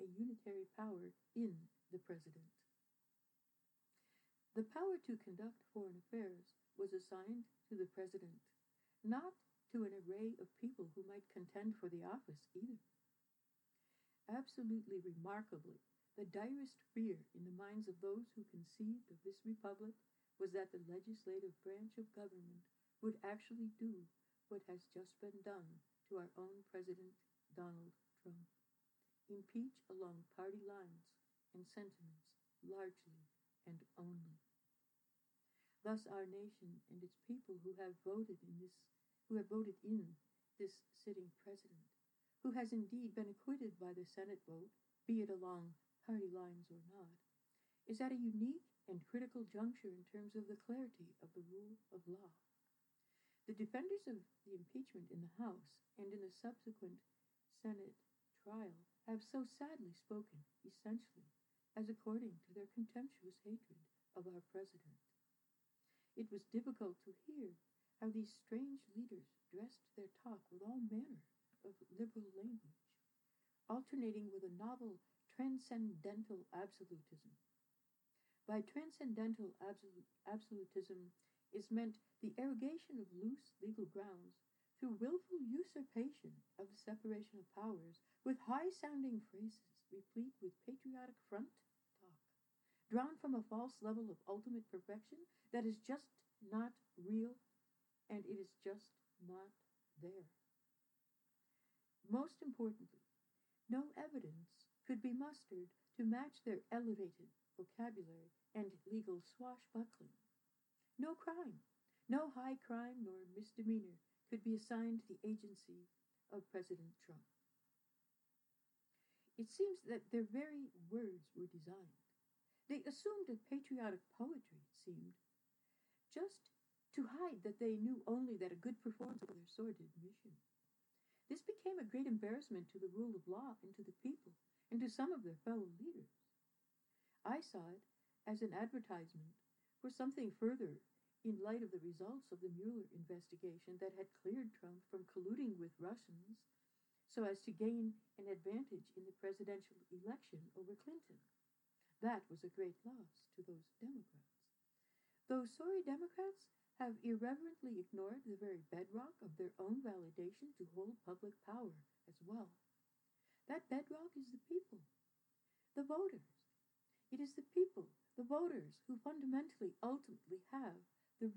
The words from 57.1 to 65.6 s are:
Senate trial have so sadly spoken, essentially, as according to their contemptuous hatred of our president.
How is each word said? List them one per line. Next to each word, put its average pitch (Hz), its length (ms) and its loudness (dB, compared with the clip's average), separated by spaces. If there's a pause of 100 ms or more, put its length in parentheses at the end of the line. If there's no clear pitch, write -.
Senate 208 320 -2 (480)
trial 208 320 -6 (320)
have 220 160 0
so 262 240 0 (120)
sadly 285 320 -6
spoken, 208 520 -6 (200)
essentially, - 640 -2 (480)
as 220 160 2
according 220 400 2 (120)
to - 120 -20
their 403 200 -6
contemptuous 226 680 -2
hatred 214 400 -6 (320)
of 180 120 -4
our 175 240 -4
president. 180 480 -6 (1160)